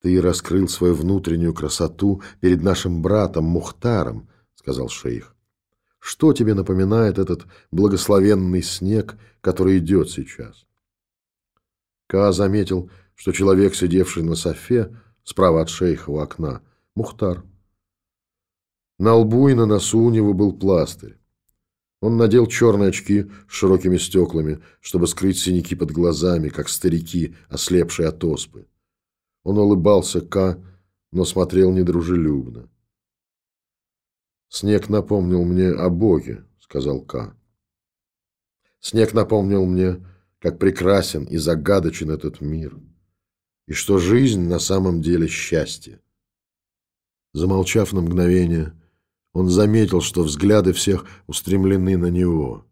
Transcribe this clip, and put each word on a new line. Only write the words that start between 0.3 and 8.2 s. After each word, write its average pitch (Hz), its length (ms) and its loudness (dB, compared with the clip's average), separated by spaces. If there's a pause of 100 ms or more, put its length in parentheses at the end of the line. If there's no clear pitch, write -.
свою 87 260 0
внутреннюю 85 600 -2
красоту 87 680 -4 (180)
перед 90 220 2
нашим 87 400 -2
братом 90 420 0
Мухтаром», 80 840 -4 (260)
сказал 64 340 -8
шейх. - 460 -12 (640)
«Что - 340 0
тебе 110 220 2
напоминает 98 640 0
этот 90 280 -4 (260)
благословенный 95 880 2